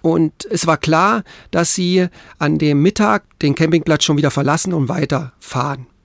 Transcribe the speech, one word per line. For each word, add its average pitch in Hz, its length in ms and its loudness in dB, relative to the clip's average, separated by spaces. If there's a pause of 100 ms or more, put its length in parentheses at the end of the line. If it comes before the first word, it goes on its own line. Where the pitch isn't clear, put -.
Und 165 440 0
es 185 220 -2
war 160 100 2
klar, 190 460 0 (260)
dass 170 240 0
sie 180 340 0 (300)
an 151 220 0
dem 147 240 2
Mittag 208 400 2 (160)
den 139 160 0
Campingplatz 160 480 0
schon 147 140 0
wieder 147 120 0
verlassen 143 420 -2
und 147 160 -2
weiterfahren. 131 1000 -6 (180)